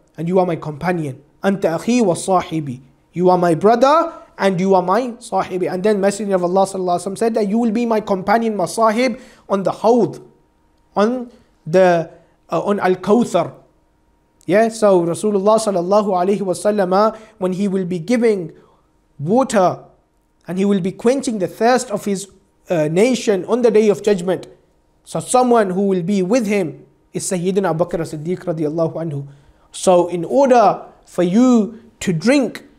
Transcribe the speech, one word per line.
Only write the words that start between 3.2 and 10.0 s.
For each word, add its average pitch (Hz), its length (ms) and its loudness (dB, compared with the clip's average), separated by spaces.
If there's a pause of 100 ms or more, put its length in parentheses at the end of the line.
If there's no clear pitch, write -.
are 180 100 6
my 175 160 2
brother 254 580 2 (260)
and 196 220 0
you 190 140 2
are 180 80 4
my 220 300 -2
sahibi. 185 600 -4
And 180 100 -6
then 208 180 0
Messenger 202 360 -2
of 180 80 -2
Allah 185 200 2
sallallahu 185 320 -4
alaihi 170 100 -6
wasallam 196 120 -8
said 226 160 0
that 214 140 -2
you 214 100 0
will 233 120 0
be 233 160 -2
my 220 140 0
companion, 214 560 0
my 180 100 -2
sahib, 226 540 0 (280)
on 196 140 -2
the 175 100 -2
hawd, 208 480 2 (760)